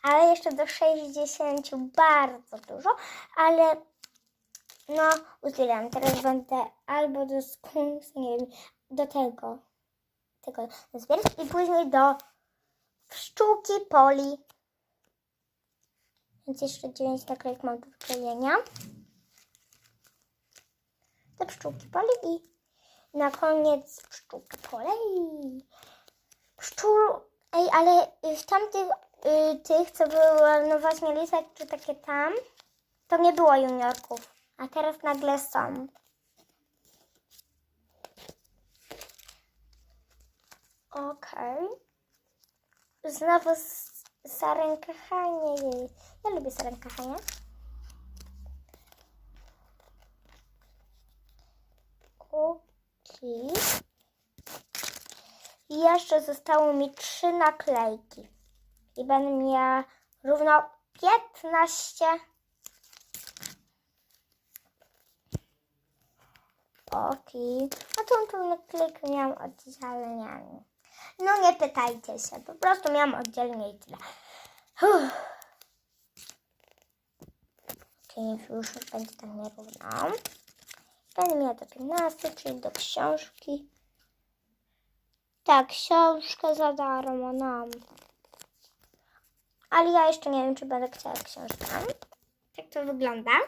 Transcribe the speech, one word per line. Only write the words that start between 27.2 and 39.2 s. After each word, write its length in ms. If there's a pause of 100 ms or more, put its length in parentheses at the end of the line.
ej, 220
ale 380 (260)
w 80
tamtych, 420 (380)
y, 340
tych, 320
co 160
było, 640
no 100
właśnie, 340
lisek 400
czy 120
takie 300
tam, 380 (760)
to 100
nie 160
było 220
juniorków, 800 (240)
a 100
teraz 360
nagle 360
są. 480 (4000)